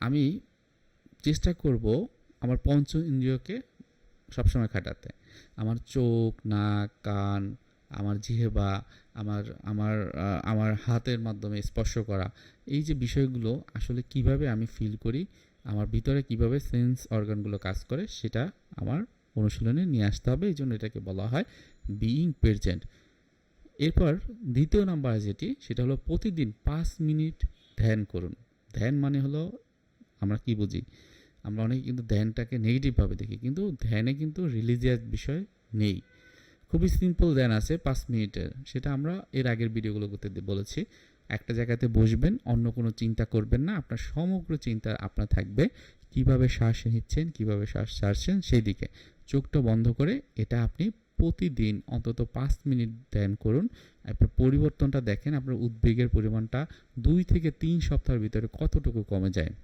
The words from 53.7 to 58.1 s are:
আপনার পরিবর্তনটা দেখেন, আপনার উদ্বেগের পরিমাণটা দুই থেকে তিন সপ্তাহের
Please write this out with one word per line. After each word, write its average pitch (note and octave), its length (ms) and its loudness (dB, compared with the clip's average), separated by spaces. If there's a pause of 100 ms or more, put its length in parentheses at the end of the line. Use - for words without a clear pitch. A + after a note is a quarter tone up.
আপনার - 320 4
পরিবর্তনটা C#3 640 4
দেখেন, A#2+ 340 0
আপনার C3 220 -2
উদ্বেগের A#2 520 2
পরিমাণটা A2 580 0 (320)
দুই D3 260 4
থেকে D#3+ 260 4
তিন E3 300 0
সপ্তাহের B2+ 400 2